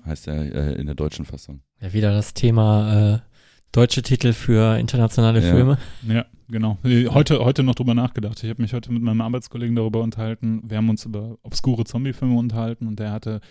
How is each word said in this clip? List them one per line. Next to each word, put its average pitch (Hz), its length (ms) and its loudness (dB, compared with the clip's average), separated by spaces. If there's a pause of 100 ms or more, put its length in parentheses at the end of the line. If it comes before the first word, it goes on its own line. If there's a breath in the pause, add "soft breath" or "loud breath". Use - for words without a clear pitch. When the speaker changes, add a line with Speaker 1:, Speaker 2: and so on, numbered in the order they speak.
Speaker 1:
Heißt 78 220 -10
der, 76 260 -6
äh, 73 200 -2
in - 140 -6
der 73 80 -6
deutschen 76 300 -6
Fassung. - 360 -16 (180)
Speaker 2:
Ja, 95 140 -10
wieder 104 180 2
das 104 220 -2
Thema, 107 840 4
äh, 113 40 -2 (520 soft breath)
deutsche 120 300 4
Titel 120 320 2
für 110 440 2
internationale 113 640 2
Speaker 1:
Ja. 87 120 4
Speaker 2:
Filme. 127 240 4 (280 loud breath)
Speaker 3:
Ja, 113 200 -2 (240)
genau. 110 340 -2
Äh, 123 240 4
heute, 139 380 4
heute 135 180 2
noch 127 120 2
drüber 127 180 0
nachgedacht. 117 500 -2
Ich 110 60 -6
hab 113 100 -8
mich 113 140 -4
heute 123 180 -8
mit 117 120 -2
meinem 113 180 0
Arbeitskollegen 117 560 -6
darüber 113 240 0
unterhalten. 113 640 -6
Wir 107 120 -6
haben 110 120 2
uns 107 160 -2
über 110 380 -10
obskure 117 420 0
Zombie-Filme 127 520 -2
unterhalten 113 500 -4
und 107 120 -8
der 107 140 -6
hatte, 107 260 -8 (100)